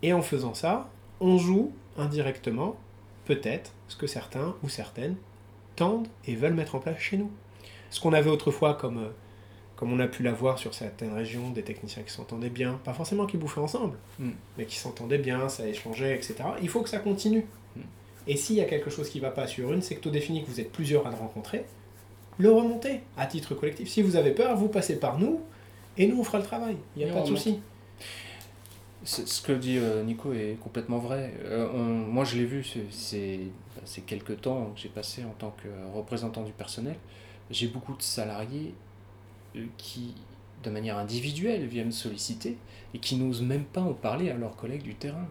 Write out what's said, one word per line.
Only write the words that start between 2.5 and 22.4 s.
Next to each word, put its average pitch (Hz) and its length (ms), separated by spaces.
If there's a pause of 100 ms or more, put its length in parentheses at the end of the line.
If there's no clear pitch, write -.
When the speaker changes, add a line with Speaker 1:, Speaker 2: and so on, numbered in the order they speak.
Speaker 1:
peut-être, - 480 (160)
ce - 80
que 147 100
certains 143 560
ou 143 60
certaines 139 480 (600)
tendent 220 320 (180)
et 120 100
veulent 147 180
mettre 160 200
en 175 40
place 160 220
chez - 160
nous. 208 140 (600)
Ce - 100
qu'on 170 120
avait 156 180
autrefois 147 440
comme, 123 240
euh, 110 100 (680)
comme 120 160
on 127 80
a 123 60
pu 123 160
l'avoir 123 360
sur 113 160
certaines 110 400
régions, 117 360
des 117 120
techniciens - 400
qui 107 100
s'entendaient 117 380
bien, 127 340
pas - 80
forcément 180 340
qui 196 120
bouffaient 147 240
ensemble, 156 340 (220)
Speaker 2:
Mm. 127 120 (280)
Speaker 1:
mais 110 80
qui - 100
s'entendaient 120 420
bien, 131 300
ça 117 180
échangeait, 120 520
et - 40
cetera. 135 400
Il 175 60
faut 233 140
que 226 80
ça 214 80
continue. 214 480 (280)
Speaker 2:
Mm. 123 60 (460)
Speaker 1:
Et 143 100
s'il 220 200
y 202 40
a 160 60
quelque 147 240
chose 147 180
qui 139 120
va 131 100
pas 135 160
sur 123 260
une 180 100
secto - 280
définie, 151 340
que 135 60
vous 117 100
êtes - 100
plusieurs 147 360
à 120 40
le 117 60
rencontrer, 113 480 (720)
le 202 140